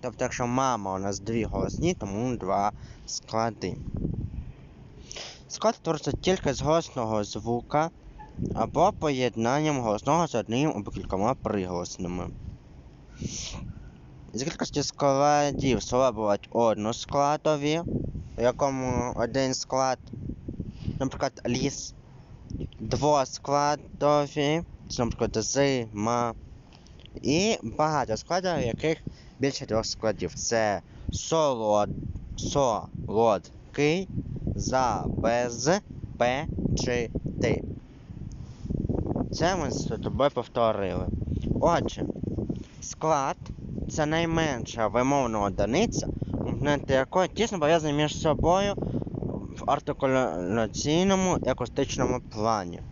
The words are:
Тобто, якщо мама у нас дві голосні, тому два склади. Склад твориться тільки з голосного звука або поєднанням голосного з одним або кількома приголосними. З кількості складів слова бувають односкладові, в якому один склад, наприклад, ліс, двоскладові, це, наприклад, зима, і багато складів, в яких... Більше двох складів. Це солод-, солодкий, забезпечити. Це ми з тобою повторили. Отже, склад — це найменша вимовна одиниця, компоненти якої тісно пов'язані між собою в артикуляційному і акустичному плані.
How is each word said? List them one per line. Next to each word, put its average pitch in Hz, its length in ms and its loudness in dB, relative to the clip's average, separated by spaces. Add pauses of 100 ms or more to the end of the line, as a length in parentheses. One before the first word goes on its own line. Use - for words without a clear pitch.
Тобто, 127 240 -4
якщо 123 220 -2
мама 120 480 2
у 95 40 -2
нас 98 200 -4
дві 113 240 -2
голосні, 98 500 0
тому 113 440 -2
два 98 340 0 (340)
склади. 110 720 -2 (1700)
Склад - 340 0
твориться 156 300 0
тільки 156 420 2
з - 80 -4
голосного 127 640 2
звука 120 680 -2 (640)
або 143 440 4
поєднанням 135 800 2
голосного 135 480 2
з - 80 -4
одним 117 400 2
або 104 160 -6
кількома 101 420 0
приголосними. 90 920 -2 (2000)
З 117 100 -4
кількості - 400 -2
складів 143 1000 2
слова 127 280 4
бувають 104 400 0
односкладові, 143 1300 2 (560)
в 117 40 -2
якому 127 720 2
один 131 380 0
склад, 131 460 0 (1000)
наприклад, 135 480 -2
ліс, 131 460 -2 (840)
двоскладові, 143 1800 2 (260)
це, 123 160 0
наприклад, 110 400 0
зима, 120 880 2 (880)
і 185 420 2
багато 123 540 0
складів, 180 400 -2
в 127 100 0
яких... 151 300 0 (420)
Більше 135 260 0
двох 110 200 0
складів. 92 480 -2
Це 107 480 0 (300)
солод-, 113 800 2 (480)
солодкий, 117 1700 2 (460)
забезпечити. 120 3000 0 (1700)
Це 175 220 2
ми 151 160 -2
з - 120 -2
тобою 110 500 0
повторили. 104 760 0 (540)
Отже, 170 440 2 (760)
склад — 156 560 0 (540)
це 156 140 2
найменша 156 840 2
вимовна 123 520 4
одиниця, 104 680 2 (240)
компоненти 139 600 0
якої 147 360 4
тісно 220 300 -2
пов'язані 151 340 4
між 147 280 0
собою 175 520 2 (840)
в - 80 -10
артикуляційному 135 1800 2
і 123 40 2
акустичному 127 680 0
плані. 104 600 -2 (120)